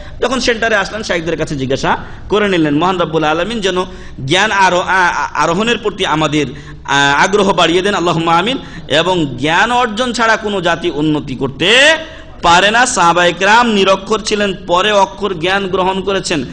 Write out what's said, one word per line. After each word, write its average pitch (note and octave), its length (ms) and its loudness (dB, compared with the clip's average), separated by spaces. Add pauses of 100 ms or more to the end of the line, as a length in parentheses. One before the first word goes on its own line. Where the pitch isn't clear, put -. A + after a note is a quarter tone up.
(200)
যখন A#3+ 200 -2
সেন্টারে A3+ 360 0
আসলেন, G3+ 260 -4
শাইখদের E3 340 -2
কাছে D3+ 200 -2
জিজ্ঞাসা C3+ 400 -2 (320)
করে G#3 200 2
নিলেন। D#3 300 2
মহান F3+ 220 0
রব্বুল D#3 240 0
আলামিন F3+ 360 -2
যেন F#3 240 -2 (420)
জ্ঞান F#3+ 260 2
আরো-, F#3 340 2
আ-, F3 300 2
আ-, C#3+ 180 -4
আরোহণের G3 440 0
প্রতি F#3+ 280 -4
আমাদের, D3+ 400 0 (380)
আ, C#3 340 2
আগ্রহ F#3+ 340 2
বাড়িয়ে F3 300 2
দেন, G3+ 120 0
আল্লাহুম্মা E3 440 0
আমিন। A#3+ 200 -2 (300)
এবং D#3+ 500 0
জ্ঞান F3 340 0
অর্জন B3 400 0
ছাড়া A3+ 240 2
কোনো G#3 240 -4
জাতি E3+ 300 0
উন্নতি D3 440 -2
করতে A#3+ 640 2 (440)
পারে F3+ 280 4
না। A#3+ 160 4
সাহাবায়ে F3 460 2
কেরাম G#3+ 400 4
নিরক্ষর F#3+ 460 2
ছিলেন, G3+ 360 -2 (120)
পরে F#3 260 2
অক্ষর G3 420 0
জ্ঞান F#3+ 320 -2
গ্রহণ F#3 340 -2
করেছেন। F#3 520 -2